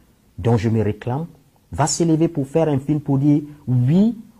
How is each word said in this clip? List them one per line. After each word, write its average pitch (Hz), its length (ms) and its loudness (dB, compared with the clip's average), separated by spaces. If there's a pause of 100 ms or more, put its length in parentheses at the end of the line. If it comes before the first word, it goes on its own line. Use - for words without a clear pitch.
(380)
dont 117 200 2
je 107 120 -2
me 110 120 2
réclame, 120 460 -4 (440)
va 139 140 -2
se 165 180 -2
lever 160 240 2
pour 143 200 -6
faire 160 200 0
un 139 120 0
film 151 200 -2
pour 139 200 -2
dire, 147 220 4 (260)
oui, 151 500 2 (220)